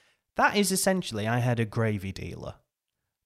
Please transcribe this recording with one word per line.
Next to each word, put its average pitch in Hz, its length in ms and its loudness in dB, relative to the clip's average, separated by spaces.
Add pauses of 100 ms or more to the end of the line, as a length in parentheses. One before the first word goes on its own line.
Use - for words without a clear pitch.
(360)
That 262 220 2
is 196 160 4
essentially, 180 540 0
I 117 120 2
had 120 200 2
a 113 60 2
gravy 104 460 -2
dealer. 87 440 -10 (720)